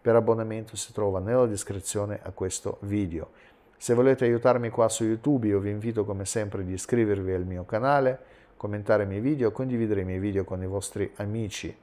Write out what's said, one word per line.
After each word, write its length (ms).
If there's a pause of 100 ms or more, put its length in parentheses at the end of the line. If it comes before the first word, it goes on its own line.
per 140
abbonamento 600
si 160
trova 280
nella 260
descrizione 760
a 80
questo 500
video. 500 (460)
Se 180
volete 300
aiutarmi 460
qua 180
su 160
YouTube, 420
io 120
vi 120
invito 340
come 200
sempre 400
di 80
iscrivervi 600
al 120
mio 200
canale, 720 (220)
commentare 460
i 20
miei 140
video, 320
condividere 500
i 20
miei 140
video 260
con 180
i 40
vostri 500
amici. 680